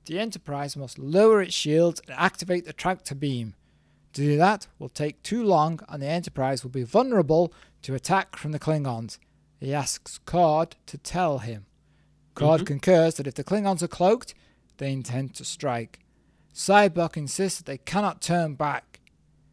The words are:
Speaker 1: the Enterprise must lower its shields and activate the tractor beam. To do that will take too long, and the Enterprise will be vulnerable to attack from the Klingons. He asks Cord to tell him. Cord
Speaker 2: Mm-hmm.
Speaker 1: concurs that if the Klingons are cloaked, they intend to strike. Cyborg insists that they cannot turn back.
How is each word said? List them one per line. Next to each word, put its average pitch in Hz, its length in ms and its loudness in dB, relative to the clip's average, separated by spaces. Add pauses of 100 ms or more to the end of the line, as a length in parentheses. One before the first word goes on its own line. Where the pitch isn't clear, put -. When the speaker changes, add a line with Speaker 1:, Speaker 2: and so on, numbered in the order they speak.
Speaker 1:
the 160 120 -6
Enterprise 147 580 -8
must 135 220 -12
lower 196 440 6
its 180 120 -4
shields 165 520 2
and 127 120 -14
activate 180 460 -2
the 156 80 -16
tractor 175 420 -6
beam. 127 400 -4 (600)
To 139 80 -8
do 147 140 4
that 190 300 2 (120)
will 143 100 -10
take - 340 -8
too 233 220 -4
long, 165 440 4
and 147 140 -10
the 139 60 -6
Enterprise 139 540 -2
will 127 80 -10
be 131 120 -4
vulnerable 175 720 2 (300)
to 131 120 -6
attack 185 420 -2
from 151 160 -8
the 147 60 -6
Klingons. 131 600 -4 (400)
He 135 140 -6
asks - 460 -6
Cord 165 580 2 (100)
to 143 120 -16
tell 165 400 -2
him. 110 280 -10 (680)
Cord 156 260 4
Speaker 2:
Mm-hmm. 180 60 -4
Speaker 1:
concurs 160 480 4
that 143 140 -6
if 127 60 -10
the 139 100 -8
Klingons 196 380 -2
are 170 60 -4
cloaked, 214 460 2 (440)
they 139 140 -6
intend 131 420 -6
to - 100 -16
strike. 120 560 -6 (520)
Cyborg 180 640 4
insists 165 440 -4
that - 60 -20
they 139 120 -12
cannot 190 420 -4
turn 165 340 0
back. 143 460 -6 (520)